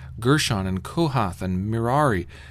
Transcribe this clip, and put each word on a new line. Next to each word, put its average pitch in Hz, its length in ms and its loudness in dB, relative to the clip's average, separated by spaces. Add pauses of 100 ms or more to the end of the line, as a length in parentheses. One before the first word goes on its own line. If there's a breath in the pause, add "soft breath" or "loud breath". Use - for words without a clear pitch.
(200 loud breath)
Gershon 113 480 2
and 92 160 -2
Kohath 127 580 -2
and 92 300 -2
Merari. 117 560 2 (240 loud breath)